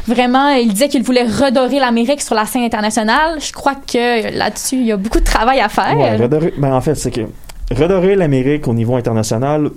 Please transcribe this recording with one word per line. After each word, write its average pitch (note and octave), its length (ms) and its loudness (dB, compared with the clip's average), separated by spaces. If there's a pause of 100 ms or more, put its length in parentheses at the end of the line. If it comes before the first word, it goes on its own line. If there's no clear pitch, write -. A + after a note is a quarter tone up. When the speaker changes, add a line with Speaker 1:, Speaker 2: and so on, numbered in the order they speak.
Speaker 1:
Vraiment, B3 440 2
il A#3+ 220 2
disait A#3+ 160 2
qu'il C#4+ 140 0
voulait B3 220 2
redorer B3 560 0
l'Amérique A#3+ 420 0
sur - 140 -4
la G#3+ 100 0
scène B3 160 -4
internationale. A#3 760 0
Je - 120 -8
crois - 220 -2
que, A#3+ 540 -2
euh, - 20 -6
là-dessus, - 460 -4
il B3+ 100 0
y A3 60 2
a G#3 40 0
beaucoup G3 220 0
de - 60 0
travail B3 340 2
à G#3+ 100 2
faire. G#3+ 300 0
Speaker 2:
Ouais, A#2 180 2
redorer, D3 420 0
ben, C#3 140 0
en C3 80 2
fait, D3 140 0
c'est B2 160 -4
que A#2 120 -4 (540)
redorer F3+ 380 2
l'Amérique C#3+ 540 0
au A#2+ 60 0
niveau A#2 200 0
international, B2 840 0